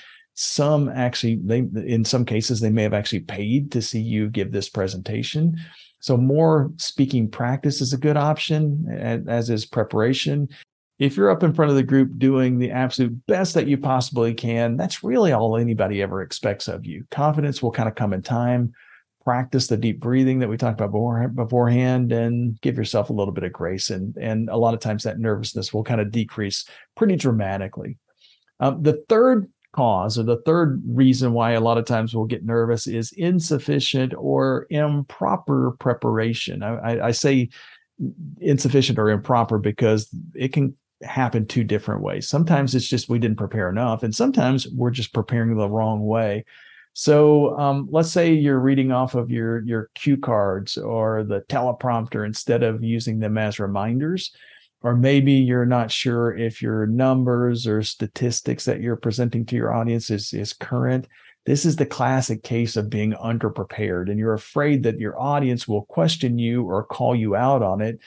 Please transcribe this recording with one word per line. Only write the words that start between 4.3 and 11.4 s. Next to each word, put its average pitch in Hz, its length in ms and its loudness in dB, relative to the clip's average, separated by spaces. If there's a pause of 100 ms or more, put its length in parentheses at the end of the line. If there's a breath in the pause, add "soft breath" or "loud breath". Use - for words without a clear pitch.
this 98 160 -4
presentation. 110 880 -2 (440 loud breath)
So 131 160 0
more 147 600 4
speaking 131 520 0
practice 135 520 -2
is 131 120 -2
a 135 60 -2
good 147 180 2
option, 151 760 0
a-, 117 380 -4
as 117 220 0
is 110 160 -2
preparation. 131 840 0 (500 loud breath)
If 139 180 0
you're 196 140 4
up 170 120 2